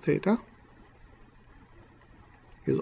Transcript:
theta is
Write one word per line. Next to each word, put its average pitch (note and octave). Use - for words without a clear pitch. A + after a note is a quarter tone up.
theta F#3+
is C3